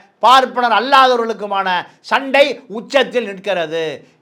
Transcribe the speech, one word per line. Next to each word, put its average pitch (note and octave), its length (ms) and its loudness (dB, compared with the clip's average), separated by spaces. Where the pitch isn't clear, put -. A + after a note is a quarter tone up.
பார்ப்பனர் A#3+ 520 2
அல்லாதவர்களுக்குமான G#3+ 1120 0
சண்டை C4+ 680 -2
உச்சத்தில் A#3 580 -4
நிற்கிறது. E3 840 -6